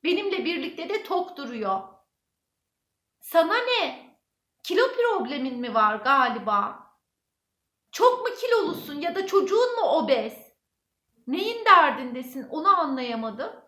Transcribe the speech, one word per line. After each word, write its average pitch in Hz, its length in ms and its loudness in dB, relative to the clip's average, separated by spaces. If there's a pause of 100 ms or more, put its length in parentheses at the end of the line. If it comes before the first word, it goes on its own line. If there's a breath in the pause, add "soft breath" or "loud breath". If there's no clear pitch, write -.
Benimle 370 400 -2
birlikte 311 440 -6
de 415 140 -2
tok 359 340 -4
duruyor. 220 440 -4 (1400)
Sana 330 360 2
ne? 466 600 -4 (460)
Kilo 392 300 2
problemin 269 680 -2
mi 233 140 -6
var 214 220 4
galiba? 220 960 0 (1000)
Çok 494 360 2
mu - 60 -6
kilolusun 392 640 -2
ya 339 140 -4
da 381 120 -2
çocuğun 453 540 2
mu - 20 2
obez? 233 720 0 (760)
Neyin 427 380 -4
derdindesin? 269 840 2
Onu 311 200 -2
anlayamadım. 254 840 -2 (160)